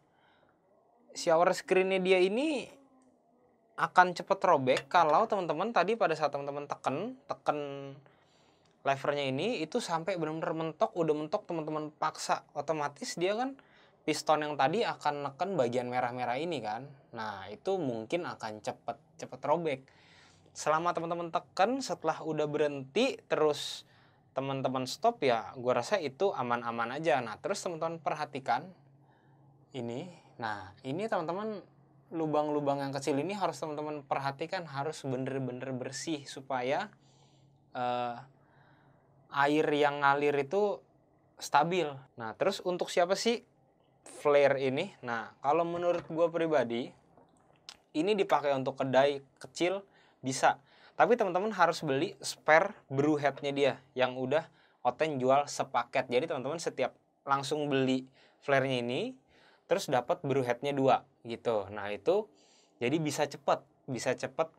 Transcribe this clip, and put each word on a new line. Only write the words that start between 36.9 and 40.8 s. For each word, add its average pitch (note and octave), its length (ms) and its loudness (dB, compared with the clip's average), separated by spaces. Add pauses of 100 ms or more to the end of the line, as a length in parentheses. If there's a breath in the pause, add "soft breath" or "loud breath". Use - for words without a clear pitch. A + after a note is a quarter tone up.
eh, B2 480 -2 (1120 soft breath)
air D3+ 400 4
yang C#3+ 320 2
ngalir C#3+ 320 4
itu F3+ 480 0 (560)